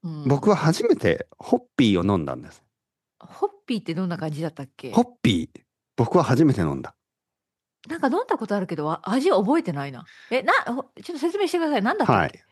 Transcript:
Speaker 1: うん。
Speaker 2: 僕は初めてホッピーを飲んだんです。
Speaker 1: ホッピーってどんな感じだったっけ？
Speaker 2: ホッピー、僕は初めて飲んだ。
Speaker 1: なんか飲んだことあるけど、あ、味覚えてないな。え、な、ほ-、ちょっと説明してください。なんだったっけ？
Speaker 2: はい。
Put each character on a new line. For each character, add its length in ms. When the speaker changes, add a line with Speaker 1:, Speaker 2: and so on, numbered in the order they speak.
Speaker 1:
う 20
ん。 200
Speaker 2:
僕 220
は 60
初 280
め 120
て 320
ホ 200
ッ 40
ピ 220
ー 20
を 60
飲 160
ん 40
だ 100
ん 60
で 80
す。 140
Speaker 1:
ホ 280
ッ 20
ピ 120
ー 40
っ 20
て 100
ど 120
ん 40
な 80
感 140
じ 100
だ 80
っ 40
た 100
っ 140
け？ 140
Speaker 2:
ホ 100
ッ 40
ピ 320
ー、 80
僕 200
は 60
初 220
め 80
て 80
飲 140
ん 60
だ。 140
Speaker 1:
な 80
ん 20
か 80
飲 60
ん 40
だ 100
こ 100
と 80
あ 40
る 80
け 80
ど、 140
あ、 160
味 260
覚 280
え 40
て 100
な 120
い 60
な。 140
え、 120
な、 100
ほ-、 120
ち 80
ょ 20
っ 20
と 20
説 200
明 100
し 40
て 60
く 40
だ 100
さ 60
い。 40
な 120
ん 40
だ 80
っ 20
た 180
っ 60
け？ 60
Speaker 2:
は 40
い。 100